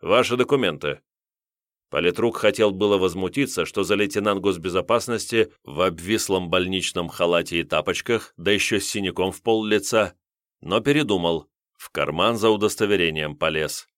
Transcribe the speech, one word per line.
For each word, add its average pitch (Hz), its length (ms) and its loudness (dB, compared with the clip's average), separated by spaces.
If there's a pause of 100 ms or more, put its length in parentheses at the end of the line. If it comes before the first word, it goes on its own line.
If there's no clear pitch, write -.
Ваши 117 380 2
документы. 90 640 0 (880)
Политрук 90 480 0
хотел 107 320 2
было 101 260 2
возмутиться, 92 720 -2
что - 160 -4
за 95 120 0
лейтенант 101 460 0
госбезопасности 98 1120 0 (120)
в 76 180 -4
обвислом 92 680 0
больничном 90 640 -2
халате 85 500 0
и - 20 -2
тапочках, 87 760 -2
да 90 140 0
ещё 104 280 0
с - 60 -6
синяком 92 460 -2
в - 100 -14
пол 110 240 0
лица, 104 480 0 (480)
но 98 180 0
передумал, 104 720 0 (240)
в - 160 -20
карман 85 480 0
за 107 100 4
удостоверением 95 880 2
полез. 78 500 -2 (120)